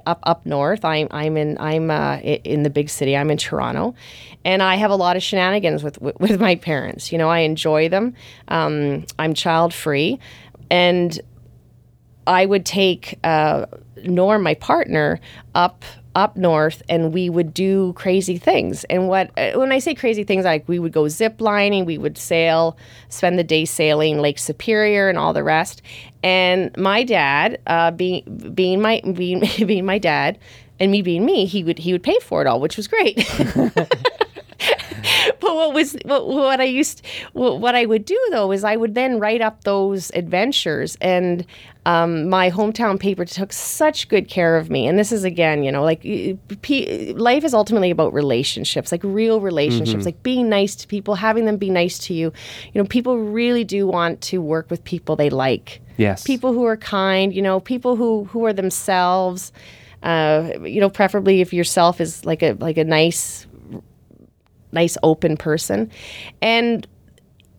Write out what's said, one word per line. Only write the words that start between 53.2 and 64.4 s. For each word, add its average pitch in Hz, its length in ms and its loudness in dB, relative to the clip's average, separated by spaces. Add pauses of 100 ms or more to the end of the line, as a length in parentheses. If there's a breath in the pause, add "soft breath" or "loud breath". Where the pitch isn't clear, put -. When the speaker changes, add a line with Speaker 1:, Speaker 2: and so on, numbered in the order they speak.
Speaker 1:
do 196 240 -2
want 170 360 0
to 185 180 -4
work 160 280 -2
with 170 140 -6
people 165 320 -4
they 147 140 2
like. 131 500 -2 (160)
Speaker 2:
Yes. 101 280 0
Speaker 1:
People 254 280 0
who 240 140 0
are 220 120 0
kind, 190 560 0
you 190 80 -2
know, 190 200 0
people 247 340 -2
who, 220 300 0
who 226 200 -4
are 220 80 2
themselves. 185 1000 0 (500 loud breath)
Uh, 160 480 2 (120)
you 113 180 -2
know, 196 80 4
preferably 196 500 2
if 180 140 0
yourself 175 480 2
is, 165 240 -8
like, 160 180 -2
a, 143 160 4
like, 160 180 -4
a 160 60 4
nice, 160 640 0 (1200)